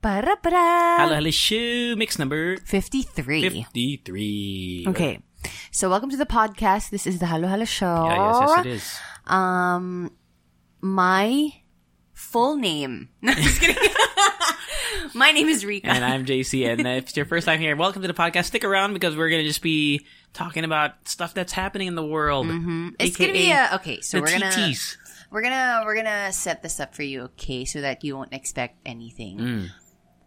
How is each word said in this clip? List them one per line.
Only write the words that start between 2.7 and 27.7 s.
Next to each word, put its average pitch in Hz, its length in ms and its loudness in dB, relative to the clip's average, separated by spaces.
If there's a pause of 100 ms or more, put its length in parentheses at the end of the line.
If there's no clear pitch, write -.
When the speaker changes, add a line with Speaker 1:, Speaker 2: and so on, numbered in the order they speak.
Speaker 2:
fifty-three. 101 1400 -4
Speaker 1:
Okay. 165 320 -2 (500)
So, - 180 0
welcome 214 220 2
to 277 60 -4
the 285 100 0
podcast. 214 640 2
This 202 160 -6
is 185 140 -2
the 180 60 0
Halo 165 220 0
Halo 208 160 0
Show. 170 420 0
Speaker 2:
Yeah, 202 340 4
yes, 285 100 6
yes, 339 100 6
it 359 60 -2
is. 117 320 -6 (280)
Speaker 1:
Um, 180 840 0 (680)
my 190 720 2 (600)
full 262 440 0
name. 147 580 -2
<laughs> - 80 -18
No, 247 100 4
I'm 165 100 2
just - 180 4
kidding. - 160 4
<laughs> 403 1400 0
My 269 180 8
name 302 160 4
is 240 160 2
Rika. 202 240 -6
Speaker 2:
And 127 160 2
I'm 131 220 0
J 131 160 0
C. 131 240 0
And 117 200 0
if 127 180 -2
it's - 120 -8
your 147 100 0
first 170 200 -2
time 160 140 2
here, 156 160 0
welcome 190 260 0
to 185 60 -4
the 147 60 -4
podcast. 170 320 0
Stick - 180 -2
around 196 300 2
because 175 220 -2
we're 160 140 2
gonna 160 140 2
just 151 180 -2
be 151 420 0 (300)
talking 160 300 -6
about 151 440 -2
stuff - 240 -6
that's 180 200 -6
happening 190 360 -4
in 175 60 -6
the 165 100 -4
world. 151 420 0
Speaker 1:
Mm-hmm. 165 420 -4 (100)
It's - 180 0
gonna 370 140 2
Speaker 2:
A - 40 -2
K 370 60 2
A 359 60 4
Speaker 1:
be 349 60 6
a, 262 240 4
okay, 151 260 -6
so - 160 -2
Speaker 2:
the - 40 0
Speaker 1:
we're 156 160 2
gonna, 196 140 0
Speaker 2:
T 185 200 0
Ts. - 240 -6 (340)
Speaker 1:
we're 214 120 -4
gonna, 247 440 0
we're 214 80 0
gonna 208 380 -2
set 170 300 -4
this - 180 -8
up 139 140 -8
for - 80 -8
you, 135 200 -6 (140)
okay, 131 280 -6
so 151 160 -6